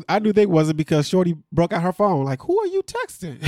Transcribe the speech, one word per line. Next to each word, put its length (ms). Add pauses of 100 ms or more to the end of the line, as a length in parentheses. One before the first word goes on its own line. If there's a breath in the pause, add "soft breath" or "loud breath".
I 120
knew 120
they 140
wasn't 320
because 320
Shorty 260 (160)
broke 220
out 80
her 100
phone. 320
Like, 200
"Who 160
are 80
you 160
texting?" 640